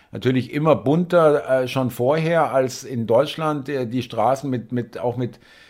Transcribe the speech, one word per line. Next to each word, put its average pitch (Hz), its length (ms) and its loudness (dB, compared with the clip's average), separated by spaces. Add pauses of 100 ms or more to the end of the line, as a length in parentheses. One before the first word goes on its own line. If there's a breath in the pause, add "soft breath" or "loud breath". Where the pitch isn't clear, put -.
(120)
natürlich 127 420 -2
immer 147 240 2
bunter, 147 840 2
äh, 127 40 -2
schon 127 240 -2
vorher 156 640 0
als 131 320 0
in 117 200 -4
Deutschland, 147 640 0
äh, 131 160 -4
die 120 160 -4
Straßen 120 480 -2
mit, 117 220 -4
mit, 120 260 -6
auch 120 200 -4
mit 127 220 -6 (300 soft breath)